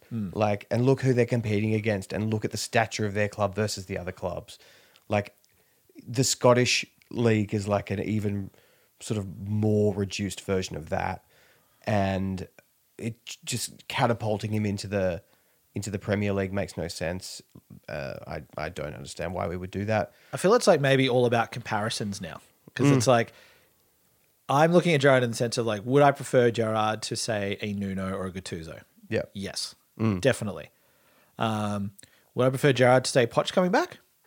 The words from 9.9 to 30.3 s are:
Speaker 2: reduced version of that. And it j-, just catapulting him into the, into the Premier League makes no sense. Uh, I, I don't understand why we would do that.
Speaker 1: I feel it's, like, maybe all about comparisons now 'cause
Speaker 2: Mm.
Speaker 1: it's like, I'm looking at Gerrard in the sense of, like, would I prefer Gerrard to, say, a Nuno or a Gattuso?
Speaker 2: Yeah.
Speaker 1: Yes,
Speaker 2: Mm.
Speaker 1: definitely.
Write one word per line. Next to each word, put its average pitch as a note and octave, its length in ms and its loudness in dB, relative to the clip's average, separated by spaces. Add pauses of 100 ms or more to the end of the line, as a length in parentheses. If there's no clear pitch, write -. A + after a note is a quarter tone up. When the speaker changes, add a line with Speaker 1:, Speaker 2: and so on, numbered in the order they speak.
Speaker 2:
reduced G2 460 -4
version F#2 360 -2
of D#2+ 120 -10
that. F#2 360 -4 (640)
And G2 640 0 (480)
it A2 300 -10
j-, - 180 -16
just - 440 -8
catapulting A2 640 0
him G#2+ 120 0
into G2+ 220 -2
the, F#2 360 -2 (520)
into G#2 160 -6
the G2 80 -4
Premier G2+ 340 0
League G2 220 -2
makes G2 240 -6
no E2 100 -4
sense. - 540 -8 (440)
Uh, C#2+ 280 -8 (120)
I, D#2 160 -10 (140)
I D#2 140 -6
don't D#2 240 -10
understand E2 400 -10
why F#2 120 -4
we F2 120 -6
would F#2 120 -10
do F#2+ 140 -6
that. G#2+ 280 -2 (200)
Speaker 1:
I C#3 60 -8
feel G3 160 4
it's, A#3+ 120 0
like, E3 140 6
maybe C3+ 260 4
all B2 200 4
about A#2 260 0
comparisons G#2+ 720 -4
now D#2+ 180 -12 (340)
'cause B2 120 2
Speaker 2:
Mm. C#3+ 100 6
Speaker 1:
it's A#2 100 2
like, A#2 280 4 (1160)
I'm D3+ 240 6
looking E3+ 220 6
at C#3 60 4
Gerrard C3 220 8
in A#2+ 80 0
the A2+ 60 -4
sense A#2+ 200 -2
of, A#2 80 0
like, G#2+ 220 -2
would C#3 160 6
I C#3+ 100 8
prefer B2 380 2
Gerrard A2 520 0
to, - 140 -6
say, G2+ 460 -2
a G#2 100 -4
Nuno F#2+ 420 -4
or F#2+ 120 -6
a F#2 60 -8
Gattuso? E2 500 -10 (260)
Speaker 2:
Yeah. A2 140 0 (100)
Speaker 1:
Yes, - 420 -10 (240)
Speaker 2:
Mm. G#2+ 220 0
Speaker 1:
definitely. G2+ 500 -2 (680)